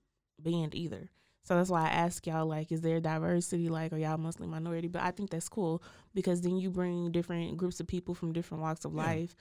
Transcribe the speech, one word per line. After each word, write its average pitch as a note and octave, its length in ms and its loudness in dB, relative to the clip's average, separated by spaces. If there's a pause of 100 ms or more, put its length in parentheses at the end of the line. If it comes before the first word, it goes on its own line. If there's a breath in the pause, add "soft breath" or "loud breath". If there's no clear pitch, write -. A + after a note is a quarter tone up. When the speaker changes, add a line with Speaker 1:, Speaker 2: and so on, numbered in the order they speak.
(400)
Speaker 1:
band D#3+ 340 0
either. D#3+ 360 -6 (360)
So F3+ 120 4
that's F#3 100 6
why E3+ 160 4
I D#3 40 4
ask E3+ 380 2
y'all, D#3+ 200 2
like, D#3 260 -2
is D#3+ 80 0
there E3 220 2
diversity? E3+ 680 2
Like, D#3+ 240 -2
are D#3 60 -2
y'all D#3 180 0
mostly E3 300 -4
minority? E3 420 -2
But F3+ 140 -4
I F3+ 80 0
think G3 180 -6
that's - 220 -6
cool E3+ 320 0 (320 loud breath)
because F3+ 260 2
then F3+ 160 2
you F#3 140 0
bring F3 420 0
different E3+ 460 0
groups F3+ 220 -2
of F3 60 -6
people F3+ 280 -2
from E3+ 180 -2
different D#3+ 300 -4
walks D#3+ 240 -4
of D#3 80 -6
Speaker 2:
Yeah. D#3 80 -2
Speaker 1:
life, E3 380 0